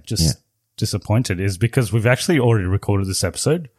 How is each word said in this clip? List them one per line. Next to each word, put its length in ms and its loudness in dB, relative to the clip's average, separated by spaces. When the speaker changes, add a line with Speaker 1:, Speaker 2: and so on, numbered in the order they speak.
Speaker 1:
just 180 -2
Speaker 2:
Yeah. 100 4
Speaker 1:
disappointed 600 -2
is 200 -2
because 340 0
we've 140 0
actually 320 2
already 260 2
recorded 440 0
this 140 -2
episode. 460 -2